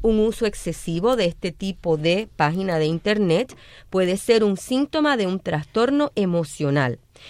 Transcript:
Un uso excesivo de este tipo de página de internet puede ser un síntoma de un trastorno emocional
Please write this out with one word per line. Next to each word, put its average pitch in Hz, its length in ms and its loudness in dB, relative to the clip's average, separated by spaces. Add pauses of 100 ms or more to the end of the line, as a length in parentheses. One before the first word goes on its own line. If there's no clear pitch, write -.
Un 220 180 2
uso 220 260 0
excesivo 180 720 -2
de 208 100 2
este 170 260 -4
tipo 190 440 -4
de 175 400 0
página 170 420 0
de 156 80 0
internet 196 680 0 (320)
puede 185 300 0
ser 226 260 2
un 202 120 2
síntoma 285 600 0
de 202 100 0
un 185 140 -2
trastorno 240 760 0
emocional 151 840 0 (320)